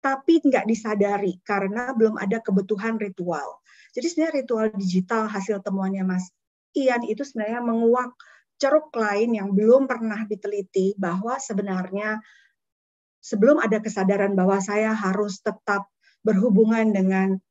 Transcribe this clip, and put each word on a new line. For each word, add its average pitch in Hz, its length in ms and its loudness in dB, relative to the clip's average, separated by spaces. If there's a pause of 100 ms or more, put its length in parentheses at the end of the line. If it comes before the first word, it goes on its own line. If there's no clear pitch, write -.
tapi 277 400 2
nggak 262 240 2
disadari 202 800 0
karena 208 480 -4
belum 220 240 2
ada 214 240 -4
kebutuhan 202 560 -2
ritual. 175 640 -8 (320)
Jadi 254 160 -6
sebenarnya 320 320 -2
ritual 226 320 -2
digital 196 560 0
hasil 202 320 -4
temuannya 190 480 -4
Mas 185 240 -4 (400)
Ian 247 320 0
itu 214 160 -6
sebenarnya 233 400 -6
menguak 233 560 0 (400)
ceruk 302 400 2
lain 220 400 0
yang 196 160 -4
belum 233 320 6
pernah 226 400 -4
diteliti, 202 720 -4
bahwa 190 400 -2
sebenarnya 196 800 -6 (1040)
sebelum 233 400 4
ada 220 160 0
kesadaran 202 560 0
bahwa 190 240 2
saya 214 400 0
harus 196 480 -4
tetap 202 400 -4 (400)
berhubungan 220 680 4
dengan 190 460 2 (140)